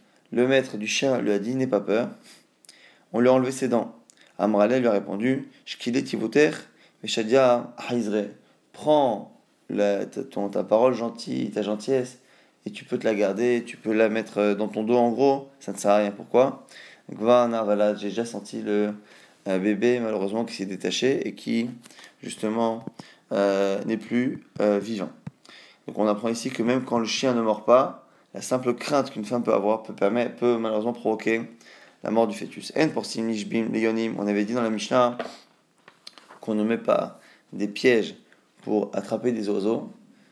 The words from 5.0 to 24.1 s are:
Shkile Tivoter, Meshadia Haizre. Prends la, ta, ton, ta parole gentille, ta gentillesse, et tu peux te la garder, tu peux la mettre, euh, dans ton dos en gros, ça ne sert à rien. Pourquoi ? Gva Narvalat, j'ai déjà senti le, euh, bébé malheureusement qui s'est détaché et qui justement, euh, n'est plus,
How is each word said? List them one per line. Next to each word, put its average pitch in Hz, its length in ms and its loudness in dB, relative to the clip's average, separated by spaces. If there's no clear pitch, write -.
Shkile - 380 -4
Tivoter, 113 480 2
Meshadia 120 720 2
Haizre. 107 360 0
Prends 139 680 0
la, 101 340 2
ta, - 200 -8
ton, 101 240 -4
ta 101 160 -2
parole 113 300 6
gentille, 117 580 -6
ta 107 100 -2
gentillesse, 127 560 -2
et 107 40 -10
tu - 140 -14
peux 123 140 -4
te - 60 -6
la 110 100 2
garder, 117 500 2
tu - 120 -16
peux 110 160 -4
la 110 160 4
mettre, 107 300 -4
euh, 104 160 4
dans 104 120 -2
ton 104 160 -4
dos 117 140 2
en 120 160 4
gros, 139 380 2
ça - 120 -12
ne 95 40 -12
sert 101 160 2
à 104 60 6
rien. 104 120 2
Pourquoi ? 131 560 0
Gva 120 340 4
Narvalat, 104 480 2
j'ai 101 140 -6
déjà 104 160 -4
senti 113 380 -10
le, 104 320 0
euh, 95 120 0
bébé 107 420 2
malheureusement 107 440 -2
qui - 120 -10
s'est 98 100 -6
détaché 98 640 -2
et 98 60 -10
qui 117 360 -4
justement, 113 640 -4
euh, 98 540 2
n'est 110 140 -2
plus, 120 440 -2